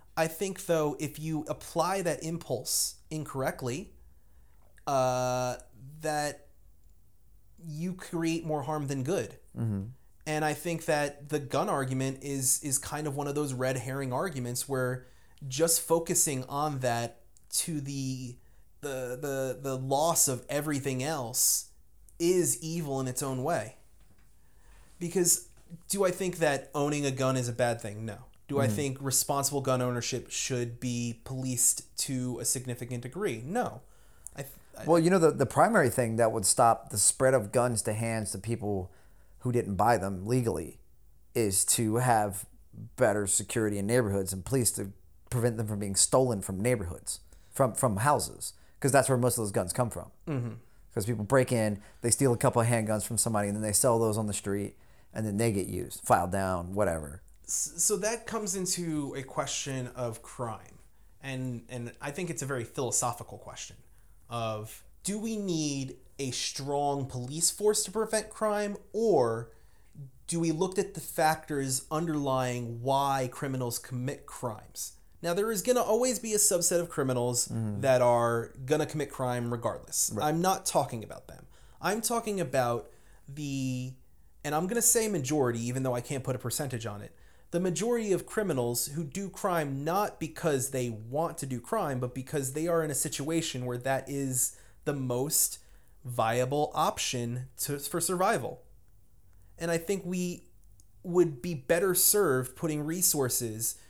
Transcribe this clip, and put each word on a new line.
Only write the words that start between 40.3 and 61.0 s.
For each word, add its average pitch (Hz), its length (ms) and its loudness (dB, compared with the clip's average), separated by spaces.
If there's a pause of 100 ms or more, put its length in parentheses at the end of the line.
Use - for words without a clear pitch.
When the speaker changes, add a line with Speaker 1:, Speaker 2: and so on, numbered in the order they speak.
Speaker 2:
is 104 300 2
to 110 320 2
have 110 480 2 (520)
better 104 300 4
security 104 520 0
in 98 80 -2
neighborhoods 101 480 2
and 92 100 -8
police 131 280 2
to 101 200 -6 (380)
prevent 120 260 0
them 110 100 -2
from 107 120 -4
being 101 180 -4
stolen 123 460 4
from 95 180 -4
neighborhoods, 104 600 -2 (300)
from, 131 220 2
from 107 260 2
houses, - 540 0 (280)
'cause 131 120 4
that's 131 160 6
where 131 80 6
most 123 220 4
of 117 60 0
those 98 80 -4
guns 92 200 0
come 123 160 0
from. 87 220 -8 (180)
Speaker 1:
Mm-hmm. 123 220 -4 (420)
Speaker 2:
'Cause 104 140 -2
people 107 180 -2
break 127 280 4
in, 107 280 2 (220)
they 117 80 2
steal 123 240 4
a - 20 2
couple 123 240 4
of 117 80 4
handguns 110 380 2
from 117 100 -4
somebody, 104 320 2
and 101 80 0
then 107 60 -2
they 107 100 0
sell 117 260 4
those 110 200 2
on 110 80 0
the 104 80 -2
street, 101 420 -4 (380)
and 113 100 -2
then 104 140 -2
they 117 140 4
get 95 160 0
used, - 360 -6
filed 87 280 4
down, 92 420 -2
whatever. 82 480 -2 (240)
Speaker 1:
S-, - 320 -4
so 202 180 2
that 220 300 -4
comes 208 280 -4
into 170 640 -2
a 139 60 -6
question 131 720 -4
of 117 240 -6
crime, - 600 -10 (420)